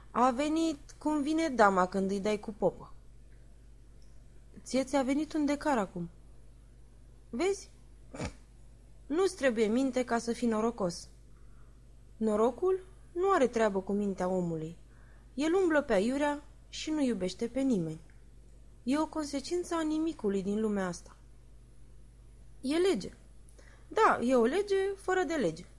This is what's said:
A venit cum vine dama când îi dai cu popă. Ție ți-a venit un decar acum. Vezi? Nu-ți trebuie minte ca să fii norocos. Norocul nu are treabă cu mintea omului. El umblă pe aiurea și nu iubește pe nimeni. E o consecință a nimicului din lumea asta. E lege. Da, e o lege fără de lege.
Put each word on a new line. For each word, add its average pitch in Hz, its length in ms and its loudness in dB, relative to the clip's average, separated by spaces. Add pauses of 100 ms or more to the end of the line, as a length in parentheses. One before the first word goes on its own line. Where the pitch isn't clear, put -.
(120)
A 247 200 4
venit 311 680 -2
cum 302 240 0
vine 320 280 0
dama 196 380 6
când 190 240 -2
îi 202 80 -2
dai 208 200 -2
cu - 120 -10
popă. - 420 -2 (1700)
Ție 262 200 0
ți-a 269 200 2
venit 285 300 0
un 302 120 0
decar 285 320 0
acum. 175 320 -4 (1200)
Vezi? 370 380 -2 (1400)
Nu-ți 359 280 0
trebuie 233 320 2
minte 254 360 0
ca 240 140 -2
să 233 160 -4
fii 240 140 -2
norocos. 214 640 -2 (1080)
Norocul 247 680 0 (260)
nu 370 200 0
are 294 160 4
treabă 214 340 0
cu 202 120 -6
mintea 196 340 -2
omului. 170 500 -4 (560)
El 311 200 0
umblă 339 280 4
pe 285 120 0
aiurea 285 500 0 (260)
și - 200 -10
nu 311 120 0
iubește 220 460 -2
pe 254 140 -4
nimeni. 170 400 0 (840)
E 277 160 0
o 311 80 0
consecință 311 680 -4
a 330 60 0
nimicului 311 640 -2
din 202 180 -2
lumea 202 260 0
asta. - 280 -10 (1500)
E 277 160 -2
lege. 339 400 0 (680)
Da, - 340 4
e 254 140 4
o 233 100 6
lege 392 500 0
fără 370 280 0
de 294 100 -2
lege. 175 320 -2 (120)